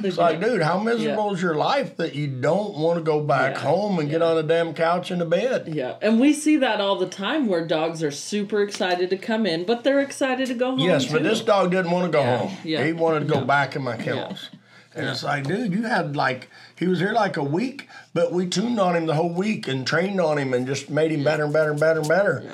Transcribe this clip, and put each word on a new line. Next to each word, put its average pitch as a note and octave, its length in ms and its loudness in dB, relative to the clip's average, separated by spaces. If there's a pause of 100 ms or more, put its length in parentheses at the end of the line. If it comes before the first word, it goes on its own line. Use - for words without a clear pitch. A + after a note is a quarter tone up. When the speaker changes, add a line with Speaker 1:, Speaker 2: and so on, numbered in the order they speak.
Speaker 1:
It's F#3+ 140 -2
like, E3 240 2
Speaker 2:
Yeah. G#3 80 2
Speaker 1:
"Dude, A3+ 140 2
how E3 180 2
miserable G#3+ 480 0
Speaker 2:
Yeah. G3 60 -2
Speaker 1:
is E3+ 80 -2
your F3 120 0
life F3 440 0
that D3+ 180 -4
you D3 100 -2
don't D3 520 0
wanna E3 240 0
go D#3 180 2
back C3+ 360 2
Speaker 2:
Yeah. - 40 -6
Speaker 1:
home F#3 380 0
and D3 100 -2
get E3 140 0
Speaker 2:
Yeah. E3+ 60 4
Speaker 1:
on E3 100 4
a D#3+ 40 0
damn E3 300 2
couch E3+ 400 0
in F3 60 -2
the E3+ 80 0
bed?" G3 460 0
Speaker 2:
Yeah. C3+ 280 -4
And A3 180 4
we C#4 140 6
see D4+ 240 2
that A#3 240 2
all G3 160 2
the F3+ 100 -2
time A#3+ 400 -2
where F3 200 0
dogs E3 360 -2
are D3+ 80 0
super G3+ 520 -2
excited F#3 480 -2
to F#3+ 80 -2
come A3 280 -2
in, E3+ 180 -2
but A#3 200 -2
they're C#4 160 4
excited C4 480 -2
to B3+ 60 -4
go B3 160 -2
home, C4 100 -2
Speaker 1:
Yes, D#3 240 2
but C#3+ 140 0
Speaker 2:
too. D3+ 60 0
Speaker 1:
this A3 180 0
dog G3 280 4
didn't F3+ 220 0
wanna F3+ 160 0
go D3+ 140 2
Speaker 2:
Yeah. B2 160 2
Speaker 1:
home. F#2+ 260 -4
Speaker 2:
Yeah. D#3 200 -2
Speaker 1:
He D#3 100 0
wanted D#3+ 260 2
to C#3+ 60 -4
go C#3+ 140 2
Speaker 2:
Yeah. B2+ 40 -4
Speaker 1:
back C3+ 320 2
in C#3+ 60 -4
my A#2+ 140 -4
Speaker 2:
Yeah. - 60 -8
Speaker 1:
kennels. - 460 -6 (480)
And D#3 80 -6
Speaker 2:
Yeah. C3+ 80 -4
Speaker 1:
it's B2 100 -6
like, C#3+ 240 -4
"Dude, F#3+ 280 -2
you A3 80 0
had, F3 340 -2
like, C3 320 -2 (260)
he E3 120 -2
was F3+ 140 2
here, G3 120 0
like, G#3+ 240 2
a D#3 80 -2
week, F#3 420 -4 (280)
but B3+ 180 2
we F3+ 140 0
tuned G#3 340 -2
on F3+ 160 2
him E3 80 0
the D#3+ 80 0
whole E3 160 2
week F#3 400 -2
and C3 180 -4
trained F#3 360 0
on D#3 160 2
him C3+ 160 -2
and B2 120 0
just C3+ 220 -6
made D#3 220 2
him D3+ 120 0
better D3+ 220 2
and D3 80 -2
better D3+ 200 2
and D3 60 -2
better D#3+ 220 4
and D#3 80 -4
better." E3 340 2
Speaker 2:
Yeah. - 120 -12